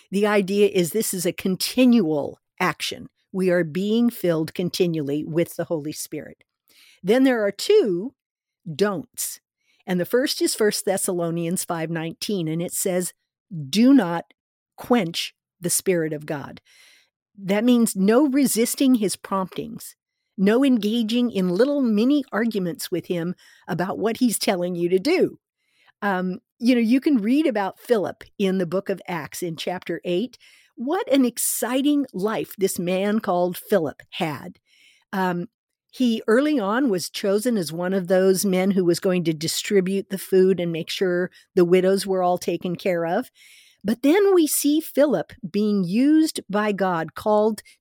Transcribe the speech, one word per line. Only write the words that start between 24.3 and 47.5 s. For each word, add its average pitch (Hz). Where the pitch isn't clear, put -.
telling 180
you 170
to 185
do. 269
Um, 185
you 247
know, 240
you 240
can 302
read 254
about 208
Philip 208
in 190
the 180
book 180
of 190
Acts 160
in 170
chapter 180
eight. 185
What 381
an 269
exciting 269
life 202
this 196
man 190
called 180
Philip 160
had. 170
Um, 180
he 233
early 277
on 226
was 185
chosen 214
as 156
one 180
of 190
those 190
men 190
who 185
was 170
going 180
to 165
distribute 190
the 190
food 185
and 175
make 165
sure 180
the 180
widows 185
were 190
all 180
taken 175
care 170
of. 202
But 214
then 392
we 339
see 294
Philip 262
being 208
used 285
by 208
God, 180
called 214